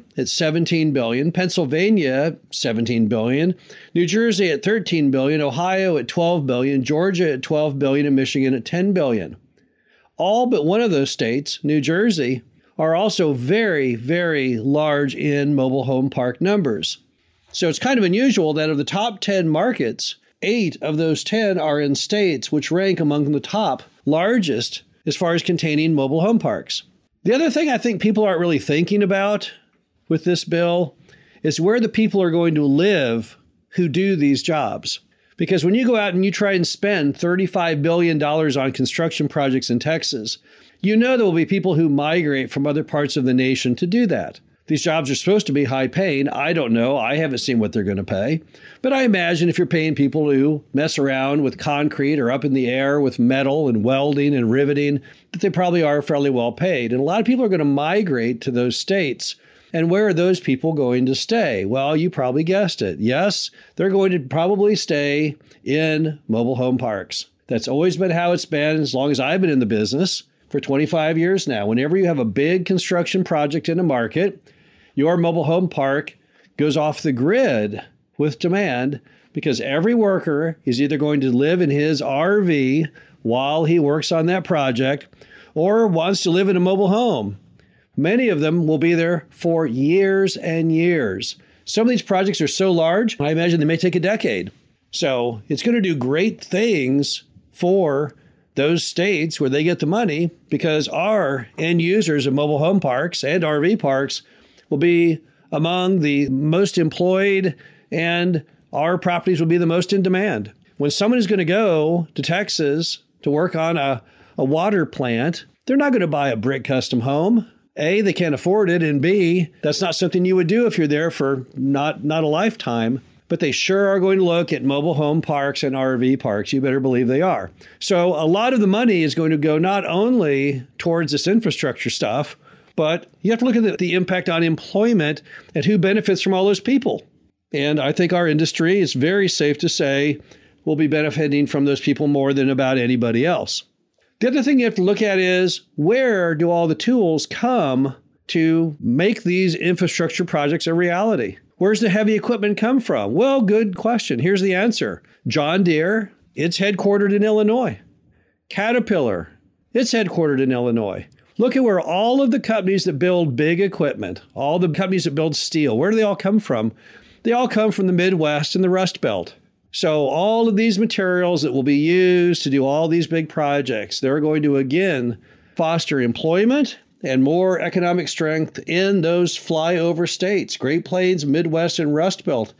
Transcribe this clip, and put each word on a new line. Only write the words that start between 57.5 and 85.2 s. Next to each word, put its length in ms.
migrate 800
to 80
those 260
states. 600
And 200
where 160
are 80
those 240
people 340
going 320
to 80
stay? 500
Well, 320
you 140
probably 340
guessed 380
it. 180
Yes, 520
they're 160
going 220
to 60
probably 560
stay 600
in 540
mobile 280
home 240
parks. 460
That's 220
always 300
been 140
how 200
it's 140
been 360
as 140
long 160
as 80
I've 220
been 100
in 80
the 80
business 560
for 100
twenty-five 600
years 280
now. 200
Whenever 300
you 80
have 140
a 60
big 400
construction 580
project 460
in 80
a 60
market, 580
your 200
mobile 260
home 240
park 500
goes 220
off 240
the 100
grid 680
with 220
demand 600
because 260
every 340
worker 720
is 180
either 140
going 240
to 160
live 240
in 100
his 320
R 380
V 460
while 420
he 120
works 320
on 180
that 180
project 640